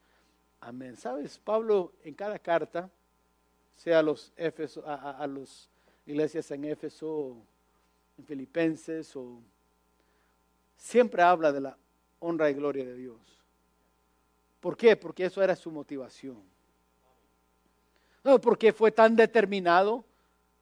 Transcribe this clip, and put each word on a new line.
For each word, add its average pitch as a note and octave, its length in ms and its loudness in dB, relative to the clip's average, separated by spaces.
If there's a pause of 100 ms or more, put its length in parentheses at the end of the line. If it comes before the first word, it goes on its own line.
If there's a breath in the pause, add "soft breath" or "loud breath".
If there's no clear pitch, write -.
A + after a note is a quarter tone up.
(600)
Amén". B2 360 -18
¿Sabes? B3+ 440 -10
Pablo G#3+ 520 -2 (120)
en D3+ 100 -16
cada G3+ 240 -10
carta, E3+ 500 -4 (840)
sea E3 240 0
a D#3 60 6
los - 320 -4
Éfeso, D#3+ 500 -8
a, D3 80 -8
a, C#3+ 160 -12
a D3 160 -10
los C3+ 420 -14 (380)
iglesias D3+ 460 -4
en C#3+ 140 -10
Éfeso, D3+ 720 -10 (800)
en - 80 -20
Filipenses, D#3+ 920 -6
o, B2 240 -16 (1400)
siempre A3+ 460 2
habla E3+ 280 4
de C#3 120 -4
la C3+ 140 -12 (440)
honra E3 280 0
y C#3+ 60 0
gloria C#3 300 -6
de B2 100 -14
Dios. B2 260 -18 (1400)
¿Por E3+ 180 -6
qué? A3+ 200 6
Porque F3 300 -6
eso G3 160 -4
era F3+ 120 2
su - 160 -12
motivación. C3+ 720 -14 (1800)
No, B3+ 160 6
porque A3 320 4
fue A3 180 4
tan A3 240 6
determinado, G3+ 880 2 (580)